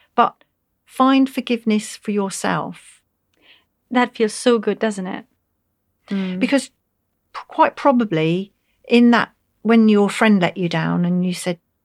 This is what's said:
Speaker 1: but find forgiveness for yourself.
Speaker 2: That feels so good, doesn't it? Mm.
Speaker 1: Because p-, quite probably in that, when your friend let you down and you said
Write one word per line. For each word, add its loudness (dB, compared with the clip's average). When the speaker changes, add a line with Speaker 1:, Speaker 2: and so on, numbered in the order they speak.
Speaker 1:
but 0
find 2
forgiveness -4
for -8
yourself. -6
Speaker 2:
That 0
feels -2
so 0
good, -4
doesn't -6
it? -12
Mm. -6
Speaker 1:
Because -2
p-, -14
quite 0
probably 0
in 6
that, 2
when 4
your 4
friend 2
let 0
you -4
down -2
and -2
you -4
said -6